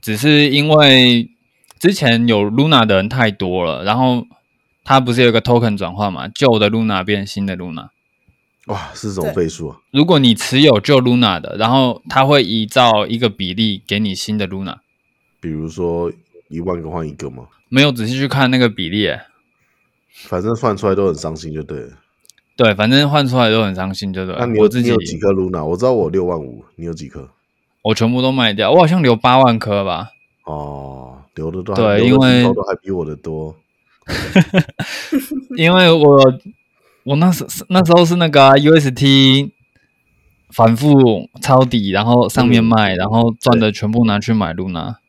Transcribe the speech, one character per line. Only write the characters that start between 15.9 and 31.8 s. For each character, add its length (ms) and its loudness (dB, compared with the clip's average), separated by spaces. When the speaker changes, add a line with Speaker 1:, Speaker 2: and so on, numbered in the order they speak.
Speaker 2:
一 100 -12
万 200 -6
个 80 -14
换 200 -10
一 60 -14
个 180 -14
吗？ 160 -20
Speaker 1:
没 120 0
有 100 2
仔 140 -6
细 80 -4
去 140 -6
看 240 -2
那 80 0
个 100 2
比 200 -8
例 100 -4
耶。 220 -4
Speaker 2:
反 260 -8
正 160 -4
换 220 -4
出 100 -4
来 60 2
都 140 0
很 80 -2
伤 200 -10
心 160 -14
就 120 -10
对 160 -12
了。 140 -18
Speaker 1:
对， 200 2
反 160 0
正 180 2
换 180 0
出 120 0
来 100 2
都 140 2
很 100 -4
伤 180 -6
心 220 -8
就 100 -6
对 120 -8
了。 60 -6
Speaker 2:
那 40 -2
你 120 -2
有， 80 4
Speaker 1:
我 40 4
自 140 -2
己 60 0
Speaker 2:
你 40 2
有 80 0
几 160 -10
颗 160 0
Luna？ 320 -4
我 100 -4
知 80 -6
道 100 2
我 180 -2
六 140 -2
万 140 -4
五， 240 -16
你 100 -14
有 80 -10
几 140 -14
颗？ 240 -20
Speaker 1:
我 100 0
全 180 -2
部 80 -2
都 120 0
卖 200 0
掉， 200 0
我 80 6
好 80 4
像 160 0
留 120 4
八 220 2
万 220 4
颗 240 -4
吧。 240 -6
Speaker 2:
哦， 760 -14
留 160 -8
的 100 -10
都 140 -8
还， 80 -4